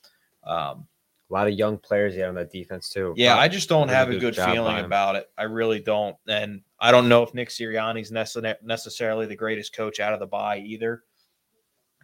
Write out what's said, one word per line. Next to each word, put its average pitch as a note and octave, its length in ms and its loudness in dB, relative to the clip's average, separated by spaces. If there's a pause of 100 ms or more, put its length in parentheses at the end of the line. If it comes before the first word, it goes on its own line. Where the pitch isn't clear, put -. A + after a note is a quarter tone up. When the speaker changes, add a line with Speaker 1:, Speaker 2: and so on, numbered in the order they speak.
(440)
Speaker 1:
Um, D2+ 440 -8 (420)
Speaker 2:
A F#2+ 40 -6
lot G2+ 140 2
of G#2 60 2
young G#2+ 240 0
players G2+ 360 -2
he F#2 60 -6
had F#2 100 -2
on F#2 60 -8
that F2 160 -8
defense, F#2 380 -12
too. F#2 260 -4
Speaker 1:
Yeah, A#2+ 200 6
Speaker 2:
But A2+ 60 4
Speaker 1:
I D3+ 60 6
just F3+ 220 -4
don't D3+ 180 4
Speaker 2:
really B2+ 80 0
Speaker 1:
have C3 140 4
a A#2+ 40 -2
Speaker 2:
good F#2+ 80 -2
Speaker 1:
good A#2+ 120 0
Speaker 2:
job F#2 180 2
Speaker 1:
feeling A2+ 220 0
Speaker 2:
by F2 60 -2
him. F2+ 60 -4
Speaker 1:
about G2 300 2
it. - 220 -8
I G#2 60 -4
really A2 360 0
don't. G#2 360 -2 (120)
And G#2 340 -4 (180)
I A#2 120 6
don't B2 160 8
know A#2+ 160 8
if A#2 100 -4
Nick B2 160 -6
Sirianni's A2 640 -4
nece-, A2+ 520 -4
necessarily A2 640 -4
the G#2+ 80 -10
greatest G#2+ 380 -6
coach G#2+ 260 -6
out G#2 140 0
of G2+ 60 -2
the G2+ 60 -8
bye G2+ 320 -4
either. A2 460 -8 (1000)